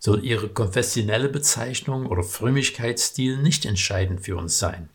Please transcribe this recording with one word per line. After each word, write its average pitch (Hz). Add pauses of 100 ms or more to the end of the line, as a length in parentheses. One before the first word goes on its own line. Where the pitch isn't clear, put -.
soll 104
ihre 110
konfessionelle 113
Bezeichnung 131
oder 90
Frömmigkeitsstil 127
nicht -
entscheidend 92
für 92
uns 85
sein. 85